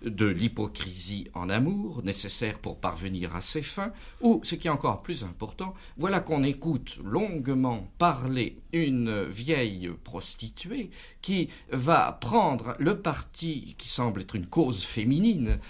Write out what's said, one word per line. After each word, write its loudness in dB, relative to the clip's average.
de 0
l'hypocrisie -2
en -4
amour, 0
nécessaire -2
pour -8
parvenir -4
à -2
ses -2
fins, -4
ou, 6
ce -2
qui -4
est 4
encore 0
plus -6
important, -8
voilà 2
qu'on 2
écoute 0
longuement 0
parler 2
une 2
vieille -2
prostituée -8
qui 0
va 6
prendre 4
le 4
parti -4
qui -8
semble 0
être -8
une -2
cause 2
féminine, 4